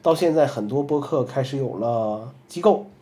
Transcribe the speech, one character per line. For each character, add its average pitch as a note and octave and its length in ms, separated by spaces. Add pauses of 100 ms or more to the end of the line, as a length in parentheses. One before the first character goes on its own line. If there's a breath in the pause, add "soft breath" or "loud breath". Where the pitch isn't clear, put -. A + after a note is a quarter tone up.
到 E3 140
现 D#3+ 180
在 D3+ 140
很 A2+ 200
多 C3 140
播 D3 180
客 C#3 240
开 C3 200
始 C#3 140
有 B2+ 180
了 A2+ 580 (140)
机 - 120
构 G3+ 280 (140)